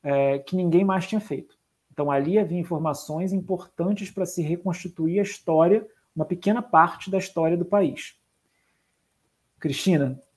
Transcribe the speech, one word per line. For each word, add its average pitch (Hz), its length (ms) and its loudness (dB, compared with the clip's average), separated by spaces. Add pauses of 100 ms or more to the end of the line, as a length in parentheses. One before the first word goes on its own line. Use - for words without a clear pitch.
eh, 139 380 0
que 139 160 -6
ninguém 180 280 2
mais 190 220 0
tinha 214 160 -4
feito. - 400 -10 (320)
Então, 143 160 -2
ali 143 300 2
havia 175 180 0
informações 160 760 -4
importantes 185 760 -4
pra 190 160 -4
se 180 160 -6
reconstituir 175 800 -2
a 196 40 2
história, 175 640 2 (300)
uma 156 80 -2
pequena 202 380 0
parte 170 500 2
da 190 60 0
história 175 400 0
do 175 80 -2
país. 185 500 0 (1400)
Cristina, 139 580 0 (200)